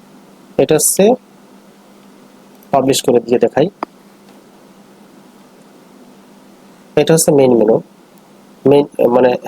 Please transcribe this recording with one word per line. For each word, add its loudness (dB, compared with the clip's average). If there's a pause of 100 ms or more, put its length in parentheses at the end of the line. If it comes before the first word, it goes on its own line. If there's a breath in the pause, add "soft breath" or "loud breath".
(580)
এটা 0
হচ্ছে 0 (1600)
পাবলিশ -2
করে 0
দিয়ে -2
দেখাই, -2 (3250)
এটা 2
হচ্ছে 0
মেইন 2
মেনু, 0 (880)
মেইন 2 (220)
মানে 0 (120)